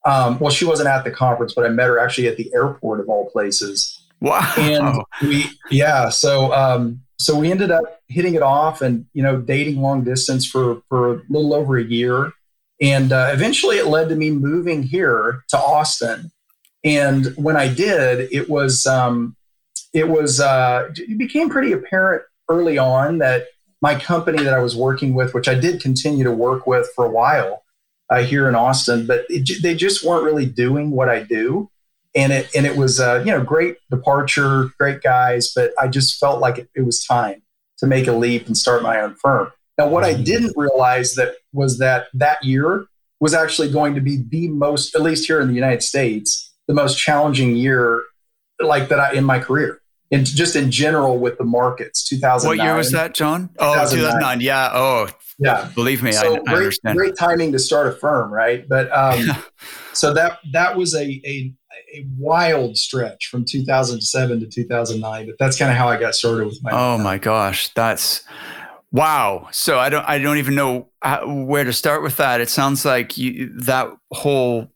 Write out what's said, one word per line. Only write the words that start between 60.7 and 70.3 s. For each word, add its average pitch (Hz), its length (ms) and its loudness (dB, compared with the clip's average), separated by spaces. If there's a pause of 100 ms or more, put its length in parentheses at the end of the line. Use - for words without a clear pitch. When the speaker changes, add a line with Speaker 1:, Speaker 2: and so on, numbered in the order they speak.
Speaker 1:
was 175 160 -2
a, 147 100 -2 (220)
a, 131 280 -8 (420)
a 143 100 -16 (120)
wild 147 600 0
stretch - 500 -6
from 123 180 -6
two 135 200 -4
thousand 131 360 0
seven 127 400 -2
to 110 60 -6
two 117 180 -6
thousand 113 340 -4
nine, 110 260 -8
but 113 140 -14
that's 131 180 0
kinda 135 160 2
how 123 140 2
I 117 100 0
got 110 160 -2
started 113 320 0
with 104 160 -8
my 110 100 -6
Speaker 2:
Oh 123 260 0
Speaker 1:
firm. 107 60 -2
Speaker 2:
my 98 140 -2
gosh, 104 560 -2
that's, 113 500 -2 (680)
wow. 127 600 0
So 143 280 0
I 131 100 2
don't, 147 180 -2
I 147 120 0
don't 147 180 0